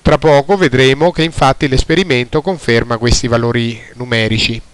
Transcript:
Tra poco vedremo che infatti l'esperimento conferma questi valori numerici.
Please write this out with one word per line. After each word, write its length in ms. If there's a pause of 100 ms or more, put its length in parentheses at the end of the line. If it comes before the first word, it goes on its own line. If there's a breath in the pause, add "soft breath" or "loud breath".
Tra 160
poco 400
vedremo 540
che 120
infatti 440
l'esperimento 720
conferma 560
questi 300
valori 520 (140)
numerici. 680 (140)